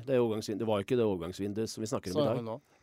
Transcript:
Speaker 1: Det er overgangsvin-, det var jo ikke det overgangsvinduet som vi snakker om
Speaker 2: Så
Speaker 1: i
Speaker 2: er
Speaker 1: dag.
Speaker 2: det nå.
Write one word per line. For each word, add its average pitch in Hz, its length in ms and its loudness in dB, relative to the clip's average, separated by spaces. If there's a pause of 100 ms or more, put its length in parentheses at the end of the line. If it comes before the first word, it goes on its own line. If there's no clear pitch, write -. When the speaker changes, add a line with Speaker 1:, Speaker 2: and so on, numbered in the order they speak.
Speaker 1:
Det 139 80 2
er 123 80 6
overgangsvin-, 107 380 0
det 113 80 -2
var 104 100 4
jo 98 80 -2
ikke 127 100 2
det 117 80 6
overgangsvinduet 101 640 -2
som 110 140 -8
vi 110 80 -4
snakker 98 220 -4
om - 20 -2
Speaker 2:
Så 151 80 2
Speaker 1:
i - 0 -
Speaker 2:
er 135 80 2
Speaker 1:
dag. 127 80 -2
Speaker 2:
det 117 80 -6
nå. 110 80 -6 (280)